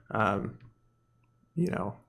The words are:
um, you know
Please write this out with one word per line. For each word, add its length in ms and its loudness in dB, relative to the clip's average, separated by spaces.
um, 480 0
you 160 2
know 260 -2